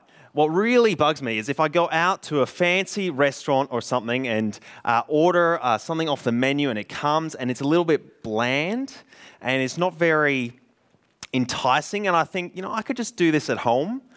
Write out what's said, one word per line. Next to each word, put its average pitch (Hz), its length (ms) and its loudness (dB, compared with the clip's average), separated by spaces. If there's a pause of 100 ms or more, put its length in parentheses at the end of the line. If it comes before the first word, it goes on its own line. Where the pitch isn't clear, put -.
(340)
What 147 120 4
really 220 480 4
bugs 151 260 2
me 117 160 -2
is 107 140 -4
if 139 100 -2
I 156 80 4
go 160 220 2
out 170 320 0
to 147 180 -2
a 123 60 4
fancy 185 640 -2
restaurant 139 600 0
or 120 120 -4
something 123 440 -2
and, 110 320 -2 (240)
uh, 117 240 0
order, 170 540 2
uh, 120 160 2
something 160 320 -4
off 143 140 -2
the 120 100 0
menu 135 380 0
and 110 80 -4
it 104 100 -10
comes 156 460 -2
and 127 160 -6
it's 123 100 -6
a 139 60 -2
little 170 180 2
bit - 380 -2
bland 139 720 -2 (480)
and 131 180 0
it's 131 160 -2
not 175 160 0
very 151 680 0 (760)
enticing, 143 720 0
and 180 100 2
I 160 80 2
think, 175 320 -8
"You 185 60 -8
know, 202 100 -8
I 220 80 -2
could 240 160 -6
just 233 200 -6
do 170 140 4
this 151 200 0
at 113 80 0
home." 156 420 0 (160)